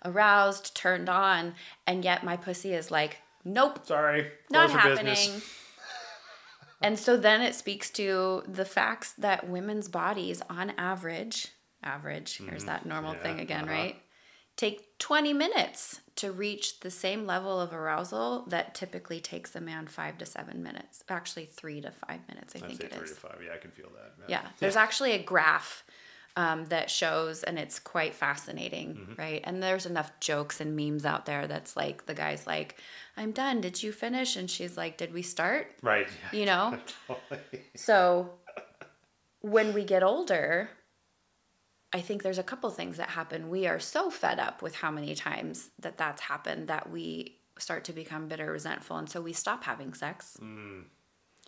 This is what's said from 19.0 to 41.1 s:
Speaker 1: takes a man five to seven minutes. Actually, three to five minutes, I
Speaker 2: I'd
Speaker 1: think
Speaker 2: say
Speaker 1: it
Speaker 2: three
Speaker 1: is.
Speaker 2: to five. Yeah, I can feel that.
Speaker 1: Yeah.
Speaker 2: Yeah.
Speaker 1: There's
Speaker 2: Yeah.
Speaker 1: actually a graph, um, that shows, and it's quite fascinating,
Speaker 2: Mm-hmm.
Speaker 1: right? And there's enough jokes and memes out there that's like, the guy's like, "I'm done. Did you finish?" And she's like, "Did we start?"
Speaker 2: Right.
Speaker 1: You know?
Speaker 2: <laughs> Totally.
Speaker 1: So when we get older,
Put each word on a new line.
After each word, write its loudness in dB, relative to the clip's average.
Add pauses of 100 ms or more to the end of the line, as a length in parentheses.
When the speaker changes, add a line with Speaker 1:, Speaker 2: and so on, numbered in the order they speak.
Speaker 1:
takes -10
a -8
man -10
five -8
to -10
seven -10
minutes. -14
Actually, -8
three -12
to -10
five -12
minutes, -16
I -12
Speaker 2:
I'd -12
Speaker 1:
think -10
Speaker 2:
say -8
Speaker 1:
it -12
Speaker 2:
three -10
Speaker 1:
is. -10
Speaker 2:
to -12
five. -16
Yeah, -10
I -10
can -16
feel -20
that. -20 (140)
Speaker 1:
Yeah. -2
Speaker 2:
Yeah. -12
Speaker 1:
There's 0
Speaker 2:
Yeah. 6
Speaker 1:
actually 4
a 2
graph, 4 (520)
um, 0
that 0
shows, 0
and -2
it's -6
quite -2
fascinating, -4
Speaker 2:
Mm-hmm. -14
Speaker 1:
right? -4
And -4
there's 0
enough -2
jokes -2
and -4
memes 0
out 0
there -2
that's -6
like, -4
the -4
guy's -4
like, -4 (360)
"I'm -6
done. 0
Did -4
you -4
finish?" -2
And -6
she's -6
like, -6
"Did -6
we -6
start?" 0 (120)
Speaker 2:
Right. 4 (240)
Speaker 1:
You 0
know? 4 (140)
Speaker 2:
<laughs> -18
Totally. -10 (120)
Speaker 1:
So 6 (1040)
when 6
we 2
get 4
older, 2 (1300)